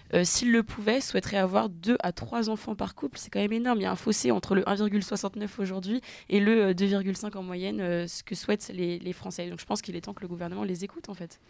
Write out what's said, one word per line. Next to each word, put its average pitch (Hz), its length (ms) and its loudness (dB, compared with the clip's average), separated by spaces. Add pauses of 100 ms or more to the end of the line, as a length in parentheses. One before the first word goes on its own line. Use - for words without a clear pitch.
(160)
euh, 175 80 8
s'ils 240 280 4
le 233 120 8
pouvaient, 220 380 0
souhaiteraient 196 360 0
avoir 196 320 4
deux 180 300 2
à 180 140 -2
trois 233 360 -2
enfants 220 240 -4
par 196 220 -6
couple. - 240 -8
C'est - 100 -10
quand 202 120 0
même 208 120 2
énorme. 233 260 2
Il 190 40 0
y - 20 0
a 185 60 0
un 185 40 0
fossé - 360 2
entre 196 240 2
le 196 120 4
un 202 60 2
virgule 202 300 2
soixante-neuf 208 560 -4
aujourd'hui 190 420 -2 (280)
et 202 100 6
le, 214 240 6
euh, 190 100 4
deux 185 120 2
virgule 196 300 2
cinq 208 200 -8
en 190 80 -8
moyenne, 185 360 -4
euh, 175 280 0
ce - 160 -8
que - 100 -8
souhaitent - 400 -2
les, 175 240 -2
les 180 160 -6
Français. 175 360 -8
Donc 175 100 -10
je - 60 -14
pense 208 180 -4
qu'il 180 120 -10
est 170 60 -8
temps 202 120 -12
que - 80 -14
le 196 60 -10
gouvernement 175 360 -8
les 185 200 -4
écoute, - 260 -12
en 208 40 -8
fait. 170 140 -12 (220)